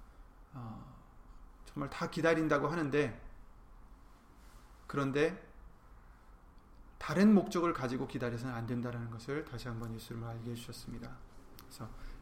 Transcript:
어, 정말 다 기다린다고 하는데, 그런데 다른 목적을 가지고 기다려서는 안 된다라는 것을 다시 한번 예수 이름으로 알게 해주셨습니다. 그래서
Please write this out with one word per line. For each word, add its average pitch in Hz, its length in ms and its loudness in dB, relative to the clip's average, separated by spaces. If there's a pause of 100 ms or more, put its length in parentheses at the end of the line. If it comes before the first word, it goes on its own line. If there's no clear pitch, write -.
(520)
어, 117 420 -10 (720)
정말 143 240 -4
다 170 220 -4
기다린다고 156 580 6
하는데, 147 540 2 (1600)
그런데 139 680 2 (1400)
다른 208 380 8
목적을 170 400 6
가지고 131 320 0
기다려서는 123 480 -2
안 117 120 -2
된다라는 117 440 -2
것을 139 340 -4
다시 123 240 -8
한번 113 260 -6
예수 110 200 -8
이름으로 117 160 -6
알게 117 220 -6
해주셨습니다. 117 640 -8 (440)
그래서 - 320 -12 (320)